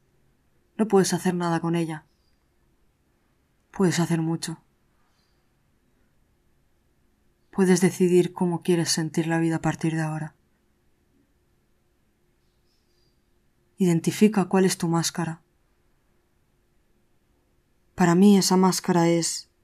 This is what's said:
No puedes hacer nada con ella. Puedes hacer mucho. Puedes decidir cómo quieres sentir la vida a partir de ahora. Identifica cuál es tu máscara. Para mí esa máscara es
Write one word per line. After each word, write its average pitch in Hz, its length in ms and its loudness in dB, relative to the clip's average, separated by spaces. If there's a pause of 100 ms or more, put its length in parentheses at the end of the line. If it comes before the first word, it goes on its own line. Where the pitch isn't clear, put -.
(760)
No 214 100 -2
puedes 190 260 2
hacer 180 220 -4
nada 170 240 -2
con 170 160 -2
ella. 165 300 -6 (1700)
Puedes 175 280 0
hacer 165 220 -2
mucho. 165 400 -6 (3000)
Puedes 185 300 2
decidir 175 520 2
cómo 175 300 -4
quieres 170 260 0
sentir 160 380 -4
la 165 120 -2
vida 165 180 -2
a - 40 -8
partir 160 340 -4
de 160 60 -4
ahora. 156 340 -10 (3500)
Identifica 180 680 2
cuál 190 200 0
es 180 120 -2
tu 175 100 -6
máscara. 165 540 -4 (2500)
Para 170 140 4
mí 202 200 8
esa 185 220 2
máscara 180 520 2
es - 420 -4 (120)